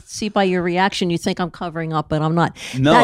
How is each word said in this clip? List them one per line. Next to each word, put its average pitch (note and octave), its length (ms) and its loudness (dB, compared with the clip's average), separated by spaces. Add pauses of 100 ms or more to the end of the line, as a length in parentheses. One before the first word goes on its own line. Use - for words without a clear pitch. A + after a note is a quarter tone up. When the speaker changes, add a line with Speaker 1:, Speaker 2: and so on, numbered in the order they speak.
Speaker 1:
see - 220 -8
by G#3 160 0
your F3+ 180 0
reaction F3+ 480 0
you E3+ 80 -2
think F#3+ 220 -4
I'm E3+ 100 -4
covering E3 420 -8
up, D#3 160 -2
but D3+ 140 -2
I'm D#3+ 120 0
not. E3+ 220 0 (200)
Speaker 2:
No, C#3 160 4
I A#3+ 120 8